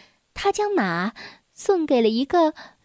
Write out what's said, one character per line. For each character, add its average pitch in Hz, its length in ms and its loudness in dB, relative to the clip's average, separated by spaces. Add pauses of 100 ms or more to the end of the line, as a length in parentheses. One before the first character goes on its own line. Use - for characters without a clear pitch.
(320)
他 - 180 -2
将 415 220 -2
马 190 400 -2 (400)
送 359 320 0
给 262 160 2
了 226 80 4
一 226 160 -2
个 320 300 2 (300)